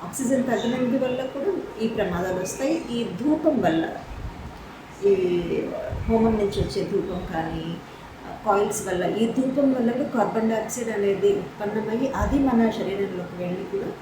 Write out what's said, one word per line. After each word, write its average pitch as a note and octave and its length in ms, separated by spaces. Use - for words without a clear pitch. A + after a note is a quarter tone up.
ఆక్సిజన్ B3 400
తగ్గినందువల్ల B3 800
కూడా D4 560
ఈ A3+ 60
ప్రమాదాలు F3+ 540
వస్తాయి. D4 500
ఈ A#3 120
ధూపం C4+ 580
వల్ల, E3 340
ఈ G3+ 80
హోమం A3+ 240
నుంచి G3+ 280
వచ్చే F#3+ 220
ధూపం F#3 500
కానీ, D#3+ 440
ఆ, - 180
కాయిల్స్ G3+ 420
వల్ల, F3+ 160
ఈ G#3+ 280
ధూపం C4+ 420
వల్ల A#3 180
కూడా B3+ 180
కార్బన్ A3 400
డయాక్సైడ్ A3+ 400
అనేది G3+ 500
ఉత్పన్నమయ్యి G#3+ 720
అది C4 280
మన A#3 300
శరీరంలోకి F#3 760
వెళ్ళి F#3 200
కూడా G3 280